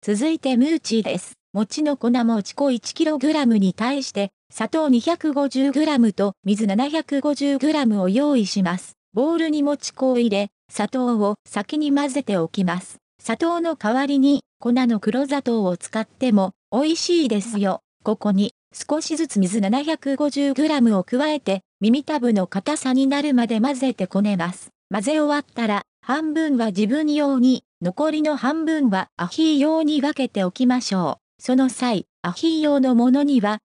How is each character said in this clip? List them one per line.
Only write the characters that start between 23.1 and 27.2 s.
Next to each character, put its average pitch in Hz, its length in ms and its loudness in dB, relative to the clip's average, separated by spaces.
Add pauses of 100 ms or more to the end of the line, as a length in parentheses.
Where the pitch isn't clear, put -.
る 285 140 0
ま 240 120 4
で 220 140 0
混 277 140 0
ぜ 254 200 -2
て 185 120 -4
こ 190 160 -2
ね 208 140 0
ま 175 160 -4
す。 - 160 -16 (220)
混 202 120 -4
ぜ 302 180 0
終 294 100 2
わ 294 80 0
っ 294 60 -6
た 233 220 -6
ら、 202 160 -2 (180)
半 311 320 -4
分 311 240 0
は 226 100 0
自 208 200 0
分 302 260 0
用 285 260 0